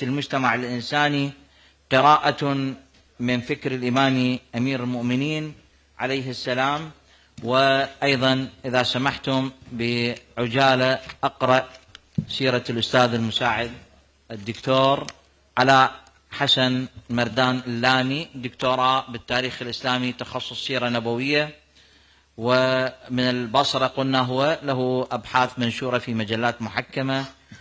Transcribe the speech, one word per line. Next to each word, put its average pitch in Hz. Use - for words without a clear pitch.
المجتمع 131
الإنساني، 139
قراءة 139
من 123
فكر 131
الإمام 127
أمير 123
المؤمنين 131
عليه 131
السلام. 135
وأيضا 135
إذا 123
سمحتم 131
بعجالة 123
أقرأ 131
سيرة 123
الأستاذ 120
المساعد 117
الدكتور 131
علاء 131
حسن 127
مردان 120
اللاني، 131
دكتوراه 127
بالتاريخ 123
الإسلامي، 123
تخصص -
سيرة 123
نبوية، 127
ومن 127
البصرة 123
قلنا 135
هو، 135
له 127
أبحاث 127
منشورة 123
في 120
مجلات 113
محكمة، 135